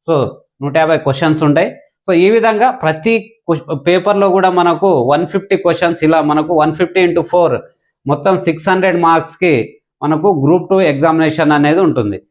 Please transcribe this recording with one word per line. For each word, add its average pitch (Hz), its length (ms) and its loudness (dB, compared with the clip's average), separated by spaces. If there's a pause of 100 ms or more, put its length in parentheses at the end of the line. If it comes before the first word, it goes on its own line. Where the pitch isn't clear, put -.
So, 165 80 0 (480)
నూట 139 180 -6
యాభై 156 240 2
క్వశ్చన్స్ 156 420 0
ఉంటాయి. 165 220 2 (360)
So, 196 60 -2 (140)
ఈ - 100 4
విధంగా 226 320 2 (160)
ప్రతి 156 320 -2 (320)
క్వశ్చ-, 160 300 -4 (100)
పేపర్ 185 360 2
లో 196 120 2
కూడా 190 140 2 (100)
మనకు 175 320 2 (220)
వన్ 165 200 0
ఫిఫ్టీ 196 320 -2
క్వశ్చన్స్, 170 420 0
ఇలా 160 140 2 (100)
మనకు 151 200 -2 (100)
వన్ 156 200 0
ఫిఫ్టీ 180 260 0
ఇంటూ 170 240 0
ఫోర్, 170 260 2 (540)
మొత్తం 185 240 0 (120)
సిక్స్ 160 240 -4
హండ్రెడ్ 185 360 0
మార్క్స్ 160 360 -2
కి 165 120 2 (480)
మనకు 156 260 0 (140)
గ్రూప్ 165 280 0
టూ 190 60 2 (160)
ఎగ్జామినేషన్ 160 680 0
అనేది 151 280 2
ఉంటుంది. 113 300 -2 (140)